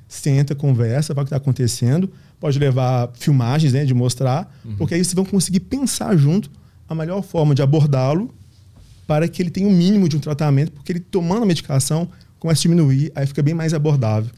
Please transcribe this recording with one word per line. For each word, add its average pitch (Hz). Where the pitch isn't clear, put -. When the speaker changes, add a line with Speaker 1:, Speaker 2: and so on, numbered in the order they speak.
Speaker 1:
senta, 139
conversa, 139
fala 139
o 139
que -
tá 147
acontecendo, 135
pode 143
levar 127
filmagens, 135
né, 139
de 131
mostrar, 127
Speaker 2:
Uhum. 110
Speaker 1:
porque 135
aí 175
vocês 175
vão 185
conseguir 190
pensar 254
junto 151
a 160
melhor 170
forma 156
de 143
abordá-lo 143
para 156
que 170
ele 175
tenha 190
o 208
mínimo 185
de 147
um 147
tratamento, 147
porque -
ele 175
tomando 185
a 233
medicação 156
começa 165
a -
diminuir, 156
aí 139
fica 143
bem 151
mais 160
abordável. 120